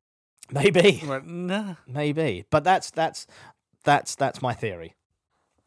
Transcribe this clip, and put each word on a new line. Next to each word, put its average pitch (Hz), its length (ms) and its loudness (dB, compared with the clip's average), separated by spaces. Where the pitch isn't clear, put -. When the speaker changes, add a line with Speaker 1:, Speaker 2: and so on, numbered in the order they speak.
Speaker 1:
Maybe. 175 500 4
Speaker 2:
And 151 80 -8
went, 135 180 -6
"Nah." 180 480 -6
Speaker 1:
Maybe. 143 640 -2
But 151 140 2
that's, 180 280 2
that's, - 360 -4
that's, - 320 0
that's - 260 -2
my 123 120 -2
theory. 87 420 -10